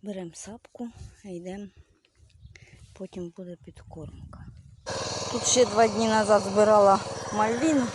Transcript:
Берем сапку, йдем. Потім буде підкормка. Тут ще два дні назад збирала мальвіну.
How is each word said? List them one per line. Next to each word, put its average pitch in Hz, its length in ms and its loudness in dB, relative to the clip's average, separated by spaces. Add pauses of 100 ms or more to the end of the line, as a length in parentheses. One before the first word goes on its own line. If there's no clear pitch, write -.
Берем 185 320 -12
сапку, 233 540 -16 (360)
йдем. 185 460 -14 (1200)
Потім 180 440 -14
буде 175 280 -16
підкормка. - 800 -18 (880)
Тут 233 140 -4
ще 247 180 4
два 214 240 4
дні 220 200 0
назад 214 340 4
збирала 202 580 6 (320)
мальвіну. 240 640 2